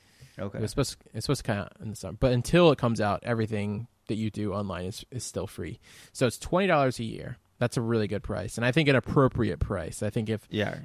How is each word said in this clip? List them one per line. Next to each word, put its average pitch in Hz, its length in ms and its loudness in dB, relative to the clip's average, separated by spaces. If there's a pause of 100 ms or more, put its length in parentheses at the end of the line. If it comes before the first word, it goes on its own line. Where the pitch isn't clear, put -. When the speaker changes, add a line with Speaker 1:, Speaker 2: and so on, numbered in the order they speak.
(380)
Speaker 1:
Okay. 98 200 -8
Speaker 2:
It - 40 -6
was 107 100 -4
supposed, - 260 -2 (160)
it's 110 120 -8
supposed - 200 -2
to - 20 -2
come 104 120 0
out - 200 -8
in 110 120 -10
the - 40 -12
summer, 92 240 -10
but 127 140 4
until 165 380 6
it 127 80 2
comes 117 200 2
out, 104 220 2
everything 110 640 -2 (200)
that 113 80 -4
you 107 160 -2
do 104 200 -4
online 92 340 -4
is, - 260 -10
is 120 120 -8
still 98 220 -6
free. - 340 -10 (320)
So - 140 0
it's - 140 -2
twenty 185 260 0
dollars 143 340 4
a 120 40 -6
year. 113 340 -8 (220)
That's 120 180 0
a 127 40 2
really 113 260 2
good 101 160 -4
price, 98 340 -6
and 120 80 0
I 127 60 4
think 147 180 4
an 139 60 6
appropriate 120 640 2
price. - 420 -4
I 104 80 -2
think 107 200 -2
if 107 200 -4
Speaker 1:
Yeah. 104 360 -2